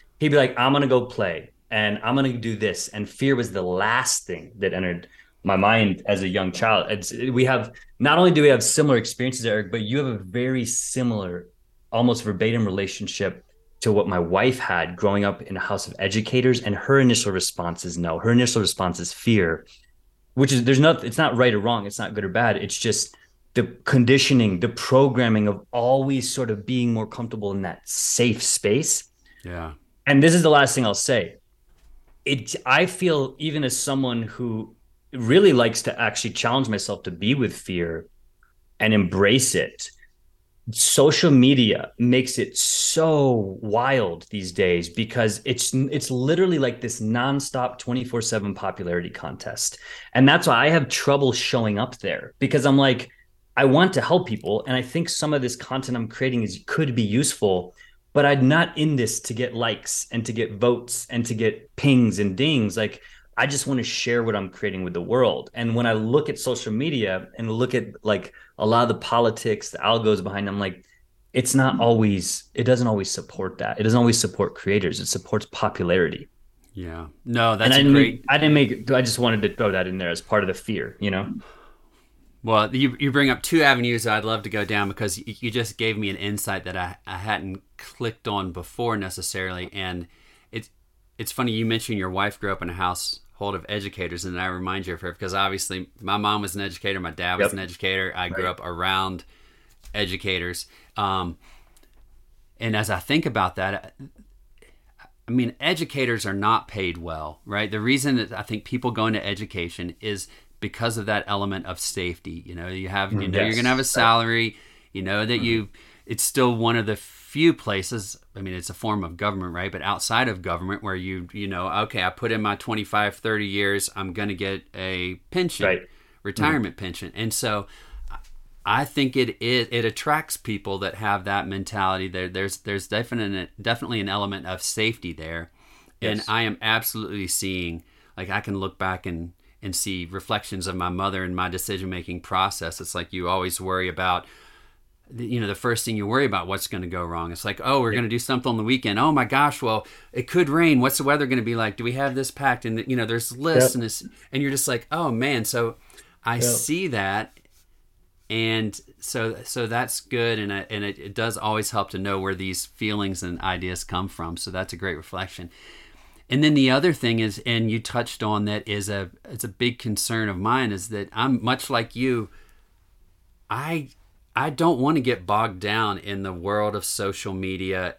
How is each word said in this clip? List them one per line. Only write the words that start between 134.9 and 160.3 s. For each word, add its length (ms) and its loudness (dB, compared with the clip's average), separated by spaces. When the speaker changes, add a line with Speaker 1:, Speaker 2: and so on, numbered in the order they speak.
Speaker 2:
there. 380 -10
And 220 -2
Speaker 1:
Yes. 40 -10
Speaker 2:
I 160 0
am 200 -2
absolutely 640 -2
seeing, 560 -4
like, 140 -8
I 100 -2
can 160 -6
look 220 -8
back 260 -4
and, 280 -8
and 140 -8
see 300 -4
reflections 600 -6
of 100 -6
my 140 -2
mother 340 -2
in 120 -4
my 120 -2
decision-making 760 -6
process. 600 -4
It's 140 -10
like, 180 -8
you 160 -4
always 320 -2
worry 260 -2
about, 380 -2
the, 160 -10
you 120 -2
know, 80 -2
the 60 -2
first 320 -2
thing 100 -4
you 120 -4
worry 180 2
about, 220 -2
what's 180 -4
gonna 220 -6
go 160 -6
wrong. 280 -6
It's 140 -10
like, 180 -6
"Oh, 180 2
we're 100 0
Speaker 1:
Yeah. 80 0
Speaker 2:
gonna 100 -2
do 80 -2
something 320 -2
on 80 0
the 60 -2
weekend. 340 0
Oh 140 4
my 140 2
gosh, 360 2
well, 240 -2
it 160 -6
could 220 2
rain. 300 4
What's 180 2
the 60 -4
weather 240 2
gonna 160 0
be 120 -2
like? 220 -2
Do 60 -8
we 100 -2
have 220 -2
this 160 -4
packed?" 340 -2
And, 220 -4
you 80 0
know, 100 0
there's 320 -4
lists 380 4
Speaker 1:
Yep. 0 -
Speaker 2:
and 80 -2
this, 200 -6
and 100 -2
you're 100 0
just 160 -2
like, 240 -4
"Oh 200 -2
man." 340 -2
So 320 -2
I 160 -2
Speaker 1:
Yep. 0 -
Speaker 2:
see 480 0
that. 520 -4
And 520 -2
so, 440 -4
so 240 -4
that's 340 -4
good. 380 -2